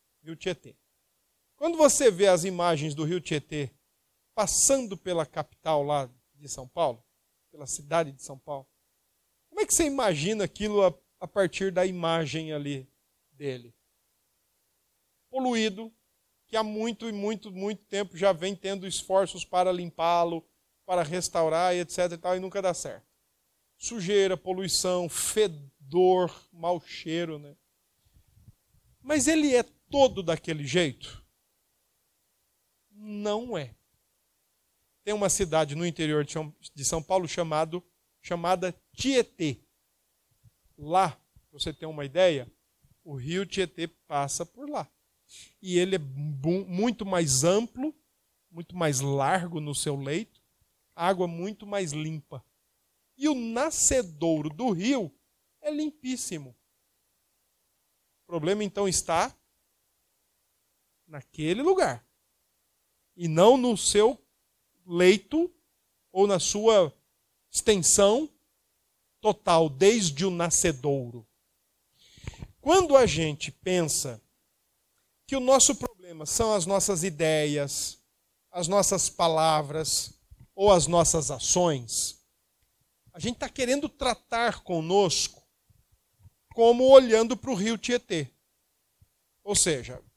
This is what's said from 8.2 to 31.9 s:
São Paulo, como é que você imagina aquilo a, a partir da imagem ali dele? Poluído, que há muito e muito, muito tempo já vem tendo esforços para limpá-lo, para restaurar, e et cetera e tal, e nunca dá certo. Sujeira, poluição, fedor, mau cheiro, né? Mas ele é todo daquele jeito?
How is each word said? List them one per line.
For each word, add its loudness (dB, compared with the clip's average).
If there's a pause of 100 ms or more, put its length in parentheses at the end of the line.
São -16
Paulo, -14 (840)
como -6
é 0
que -4
você 2
imagina 0
aquilo 0
a, 4 (280)
a -14
partir -2
da 0
imagem -4
ali -8 (400)
dele? -12 (1600)
Poluído, -2 (540)
que -8
há -2
muito -6
e -8
muito, -8
muito -8
tempo -8
já 2
vem -6
tendo -8
esforços -2
para 0
limpá-lo, -2 (400)
para 0
restaurar, 0
e 0
et -6
cetera -2
e -12
tal, -2
e -6
nunca -8
dá -2
certo. -12 (680)
Sujeira, 0
poluição, -4
fedor, 0 (160)
mau -4
cheiro, -8
né? -20 (1400)
Mas 0
ele 4
é 4 (280)
todo 4
daquele -4
jeito? -4 (1700)